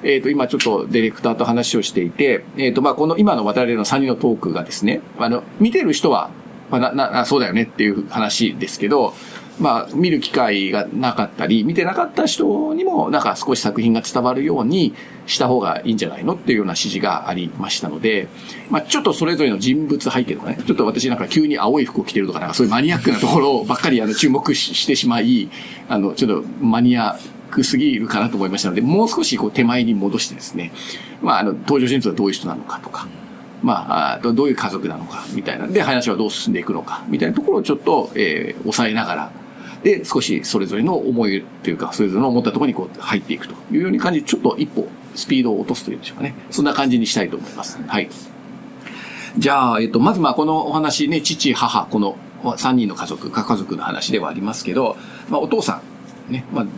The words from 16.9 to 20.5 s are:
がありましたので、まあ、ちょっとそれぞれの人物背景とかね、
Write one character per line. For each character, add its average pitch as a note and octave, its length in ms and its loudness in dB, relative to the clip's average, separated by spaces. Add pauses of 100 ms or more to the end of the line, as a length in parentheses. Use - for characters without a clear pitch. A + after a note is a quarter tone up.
が F#2 280 0
あ F2+ 60 -4
り F2+ 240 -4
ま - 100 -6
し - 120 -4
た - 100 -6
の D2+ 100 -8
で、 G#2+ 280 0 (420)
ま - 80 2
あ、 - 40 0
ち - 140 0
ょ F#4+ 40 2
っ - 40 -6
と G3 80 4
そ E3 140 0
れ E3 100 0
ぞ D3+ 80 4
れ B2+ 60 4
の G2 80 0
人 C3 280 2
物 C3+ 240 0
背 B2 140 0
景 - 120 -4
と - 40 -10
か - 80 -8
ね、 - 180 -4